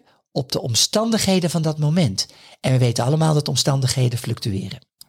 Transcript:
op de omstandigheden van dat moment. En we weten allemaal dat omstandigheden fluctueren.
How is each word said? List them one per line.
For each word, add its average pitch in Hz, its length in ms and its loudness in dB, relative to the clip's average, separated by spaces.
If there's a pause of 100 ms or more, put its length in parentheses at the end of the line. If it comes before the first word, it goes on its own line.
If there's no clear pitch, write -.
(320)
op 135 200 -4
de - 100 -4
omstandigheden 190 880 0
van 170 120 -2
dat 156 160 -2
moment. 147 500 0 (320)
En 135 120 -2
we 131 60 4
weten 120 260 2
allemaal 156 300 2
dat 147 140 0
omstandigheden 131 720 0
fluctueren. 98 600 -6 (300)